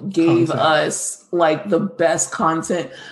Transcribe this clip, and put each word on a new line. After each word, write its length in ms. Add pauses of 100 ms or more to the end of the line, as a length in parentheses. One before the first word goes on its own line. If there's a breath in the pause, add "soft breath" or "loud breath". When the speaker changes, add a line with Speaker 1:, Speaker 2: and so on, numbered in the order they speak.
Speaker 1:
gave 420
Speaker 2:
Content. 100
Speaker 1:
us, 720
like, 380
the 100
best 520
content 600 (200 loud breath)